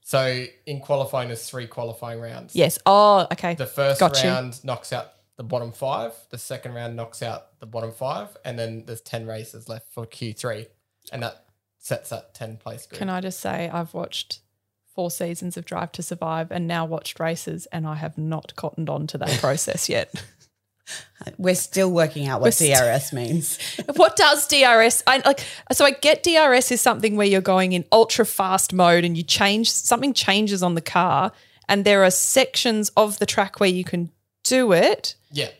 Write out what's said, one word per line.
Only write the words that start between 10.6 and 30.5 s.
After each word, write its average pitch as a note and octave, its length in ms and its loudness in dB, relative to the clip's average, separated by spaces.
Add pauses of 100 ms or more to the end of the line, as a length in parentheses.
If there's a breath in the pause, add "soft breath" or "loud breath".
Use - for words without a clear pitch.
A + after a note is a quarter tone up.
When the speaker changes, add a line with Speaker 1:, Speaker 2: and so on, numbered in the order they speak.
Speaker 1:
and B2 100 -10
that - 240 -12 (320)
sets - 320 -8
that - 240 -14
ten A2 240 -14
place - 300 -18
grid. - 100 -20
Speaker 2:
Can F#3+ 140 -8
I F#3 100 -6
just F#3 180 -10
say F3+ 320 -8
I've E3+ 220 -8
watched - 460 -10 (560)
four F3 160 -4
seasons F3 460 -8
of F3 60 -12
Drive E3+ 280 -8
to - 100 -12
Survive E3 500 -6
and F3 160 -6
now E3 160 -2
watched D#3+ 360 -8
races, E3 520 -6
and D#3 160 -6
I D#3 80 -6
have D#3 220 -8
not D#3 380 -6
cottoned D#3+ 340 -6
on D3 180 -6
to D3 120 -10
that - 100 -6
Speaker 3:
<laughs> B2+ 120 -2
Speaker 2:
process - 480 -2
yet. - 220 -2 (1300 loud breath)
Speaker 3:
We're F#3 160 0
still F#3 380 0
working D3+ 360 0
out C3 120 -2
what C3 80 4
Speaker 2:
We're A#3 40 6
st- D#3 220 2
Speaker 3:
D C3 80 6
R A#2+ 80 4
S C#3 240 -2
means. C3 460 -4 (180 loud breath)
Speaker 2:
<laughs> - 180 -8
What - 200 6
does D4+ 320 4
D C#4+ 160 4
R A#3 180 8
S? A3+ 240 2
I, C4 200 4
like, C#4 200 2 (280 loud breath)
so C4+ 120 4
I C#4 60 6
get D4 320 2
D E4+ 140 4
R D4+ 160 6
S B3 180 2
is A#3 100 0
something A3 360 2
where G#3 100 4
you're G3 140 4
going F#3 320 2
in F3+ 180 0
ultra A3 340 6
fast F#3+ 480 -2
mode F3 300 6
and E3+ 140 0
you E3 40 -4
change, G#3 480 2
something A#3+ 440 0
changes G3+ 500 0